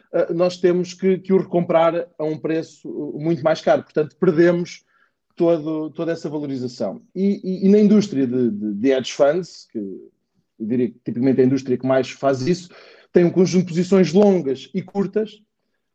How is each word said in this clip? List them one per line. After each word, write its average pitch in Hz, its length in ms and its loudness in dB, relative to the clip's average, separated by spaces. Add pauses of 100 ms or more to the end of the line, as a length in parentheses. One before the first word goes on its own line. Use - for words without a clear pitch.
(140)
ah, 170 200 -2
nós 180 220 0
temos 180 380 0
que, 190 240 0
que 190 160 -4
o 190 60 4
recomprar 170 680 0 (100)
a 156 60 -8
um 156 140 -4
preço 160 500 -6 (300)
muito 160 260 -2
mais 156 160 0
caro. 151 240 2
Portanto, - 340 -4
perdemos 175 680 2 (500)
todo, 156 560 -2
toda 160 200 -6
essa 165 180 -8
valorização. 127 720 -8 (120)
E, 196 300 -2
e, 185 240 -2
e - 20 6
na 202 80 8
indústria 196 480 4
de, 123 240 0
de, 104 240 -4
de 107 160 0
hedge 131 240 0
funds, 156 580 -2
que - 60 -14
eu 98 340 -12 (480)
diria 120 280 -2
que 117 80 -14 (100)
tipicamente 123 340 0
é 131 40 6
a - 20 6
indústria 131 320 0
que 127 80 -8
mais 131 240 0
faz 139 380 -2
isso, 180 240 -4 (420)
tem 175 100 6
um 170 60 4
conjunto 180 360 2
de - 40 -10
posições 180 420 2
longas 175 600 2
e 190 80 -4
curtas 202 580 -6 (560)